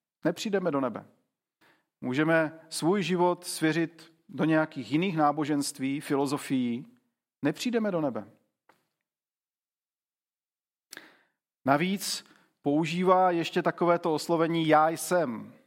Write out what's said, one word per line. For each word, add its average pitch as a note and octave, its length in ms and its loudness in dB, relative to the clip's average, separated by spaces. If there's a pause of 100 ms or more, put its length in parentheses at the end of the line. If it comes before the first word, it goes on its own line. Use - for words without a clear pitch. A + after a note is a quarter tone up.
(240)
nepřijdeme F#3 480 -2
do C#3 100 0
nebe. G#2+ 340 -6 (840)
Můžeme D#3 680 0
svůj F#3 340 0
život F3 420 0
svěřit D#3+ 680 -4 (160)
do C#3 160 -2
nějakých D#3 460 0
jiných E3 260 0
náboženství, D3 840 0
filozofií, C#3 960 -2 (420)
nepřijdeme G#3+ 500 -2
do E3+ 100 -2
nebe. A2+ 300 -4 (3250)
Navíc E3 600 0 (360)
používá F3+ 680 2
ještě E3+ 320 -2
takovéto E3+ 500 0
oslovení E3 540 0
„já D#3 220 6
jsem“. C3+ 640 -2 (140)